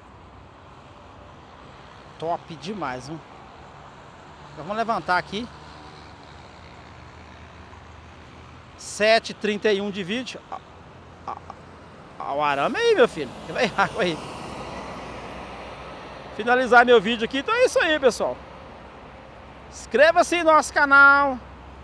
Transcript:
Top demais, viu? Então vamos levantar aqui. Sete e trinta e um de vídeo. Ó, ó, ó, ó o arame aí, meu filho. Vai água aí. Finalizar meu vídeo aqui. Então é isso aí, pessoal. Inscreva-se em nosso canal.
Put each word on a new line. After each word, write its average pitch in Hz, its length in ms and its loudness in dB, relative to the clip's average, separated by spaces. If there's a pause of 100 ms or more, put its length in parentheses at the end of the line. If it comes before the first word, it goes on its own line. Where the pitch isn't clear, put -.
(2250)
Top 165 360 -8
demais, 139 520 -8
viu? 156 120 -10 (1400)
Então 156 80 -16
vamos 196 140 -6
levantar 214 400 -2
aqui. 202 280 -4 (3250)
Sete 220 540 2
e - 20 -10
trinta 208 400 -2
e 196 80 0
um 208 100 -6
de 196 100 -8
vídeo. 220 380 -8 (100)
Ó, - 80 -10 (720)
ó, - 60 -10
ó, - 880 -18
ó 139 120 -6
o 147 60 0
arame 147 360 0
aí, 466 180 2
meu 269 100 6
filho. 143 240 -6 (200)
Vai 214 260 -2
água 202 280 0
aí. 170 140 -2 (2250)
Finalizar 240 480 6
meu 240 160 8
vídeo 220 240 -2
aqui. 262 140 -4
Então 349 140 -2
é 494 120 4
isso - 140 -2
aí, 320 200 2
pessoal. 202 380 0 (1300)
Inscreva-se 330 680 2
em 339 60 -2
nosso 311 300 4
canal. 277 640 6 (460)